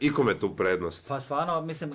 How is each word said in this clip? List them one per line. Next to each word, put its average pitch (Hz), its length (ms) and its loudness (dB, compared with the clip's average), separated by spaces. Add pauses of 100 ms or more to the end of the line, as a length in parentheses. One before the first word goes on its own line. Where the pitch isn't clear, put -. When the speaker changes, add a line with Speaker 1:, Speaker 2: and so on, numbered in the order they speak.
Speaker 1:
ikome 143 340 4
tu 87 220 -2
prednost? 92 520 0
Speaker 2:
Pa 139 120 -4
stvarno, 160 400 0
mislim, 160 340 -6